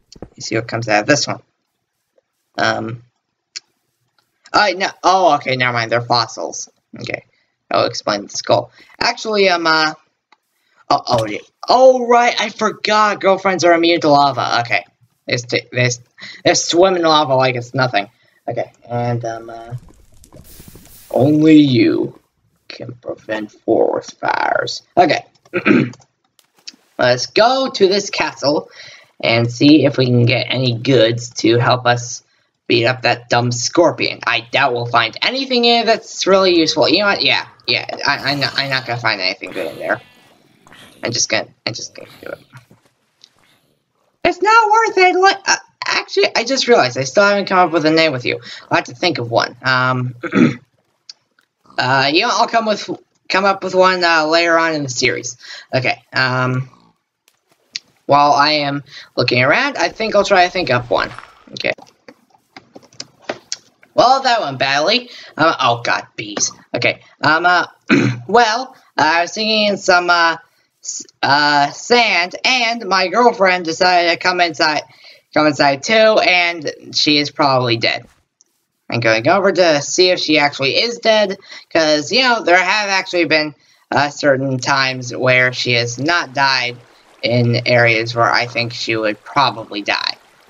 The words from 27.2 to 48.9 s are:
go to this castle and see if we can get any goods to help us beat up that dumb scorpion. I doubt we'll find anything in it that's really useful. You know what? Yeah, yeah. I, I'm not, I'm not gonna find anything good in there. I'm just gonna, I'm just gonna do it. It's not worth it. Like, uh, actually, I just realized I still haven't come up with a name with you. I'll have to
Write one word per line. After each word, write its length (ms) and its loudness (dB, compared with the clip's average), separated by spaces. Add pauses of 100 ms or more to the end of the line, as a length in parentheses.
go 420 2
to 200 2
this 220 -2
castle 600 -4 (500)
and 300 2
see 340 6
if 120 0
we 100 0
can 180 4
get 240 0
any 240 -2
goods 580 2
to 280 2
help 260 0
us 380 -4 (460)
beat 180 2
up 160 -2
that 260 -2
dumb 220 0
scorpion. 760 -2
I 180 -2
doubt 300 0
we'll 140 -4
find 340 0
anything 440 -2
in 180 2
it 40 -4
that's 420 -2
really 280 4
useful. 320 2
You 120 2
know 60 0
what? 160 0
Yeah, 240 0 (200)
yeah. 200 -2 (200)
I, 240 -2
I'm 80 -4
not, 180 -4
I'm 140 -4
not 160 -4
gonna 140 -6
find 200 -2
anything 300 -6
good 220 -8
in 60 -16
there. 220 -4 (1040)
I'm 80 -4
just 180 -4
gonna, 200 -2 (180)
I'm 80 -8
just 180 -16
gonna 160 -20 (120)
do 80 -16
it. 100 -14 (1900)
It's 160 0
not 300 4
worth 280 2
it. 180 4
Like, 220 4 (100)
uh, 80 2 (280)
actually, 520 -2
I 80 -2
just 240 -4
realized 280 2
I 60 -2
still 220 2
haven't 220 2
come 120 0
up 140 2
with 120 0
a 60 2
name 220 2
with 120 -6
you. 140 -4 (320)
I'll 60 0
have 80 -2
to 100 -18